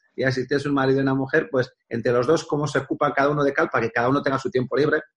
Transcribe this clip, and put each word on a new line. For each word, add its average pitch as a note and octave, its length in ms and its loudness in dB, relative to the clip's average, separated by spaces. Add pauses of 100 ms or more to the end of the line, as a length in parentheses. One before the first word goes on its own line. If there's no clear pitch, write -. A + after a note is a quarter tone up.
(160)
y C3 160 0
si B2+ 160 -2
tienes C#3+ 200 -2
un C#3+ 80 0
marido C3+ 240 2
y - 20 2
una C3+ 140 2
mujer, C#3+ 360 0
pues, B2+ 220 0 (160)
entre A#2 220 -2
los A#2+ 160 2
dos, D#3 180 2
cómo D3+ 220 -2
se D3 100 -4
ocupa C#3+ 360 -2
cada C#3 160 2
uno D3 140 0
de C#3 100 2
cal - 180 0
para A#2 160 0
que - 40 -8
cada A#2+ 180 0
uno C#3+ 120 2
tenga C3+ 160 0
su - 140 -6
tiempo B2+ 260 -2
libre D3 240 2 (160)